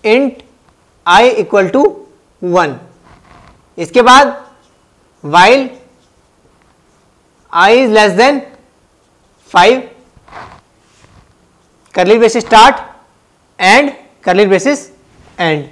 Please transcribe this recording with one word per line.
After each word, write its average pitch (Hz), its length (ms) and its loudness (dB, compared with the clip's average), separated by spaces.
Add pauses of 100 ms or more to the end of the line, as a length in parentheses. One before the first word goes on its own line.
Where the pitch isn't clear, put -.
int 240 380 -2 (640)
i 185 160 4 (200)
equal 190 300 -2
to 277 100 0 (600)
one, 175 320 -4 (1040)
इसके 170 240 -2
बाद 254 320 2 (920)
while 190 400 0 (1900)
i 180 240 2
is 247 200 0
less 202 220 0
than 269 220 0 (1120)
five, 220 320 2 (2000)
curly 202 240 0
braces 226 280 -2
start 226 380 2 (760)
and 254 340 0 (300)
curly 196 240 0
braces 226 400 -4 (540)
end। 156 320 -4